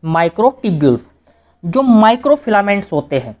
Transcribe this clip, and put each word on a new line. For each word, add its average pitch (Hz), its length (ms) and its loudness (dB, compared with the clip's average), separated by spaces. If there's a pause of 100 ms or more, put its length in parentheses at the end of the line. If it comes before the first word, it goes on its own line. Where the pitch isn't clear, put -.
माइक्रोट्यूब्यूल्स। 160 1080 -2 (500)
जो 175 180 -2
माइक्रोफिलामेंट्स 220 1080 0
होते 143 260 -4
हैं 120 220 -10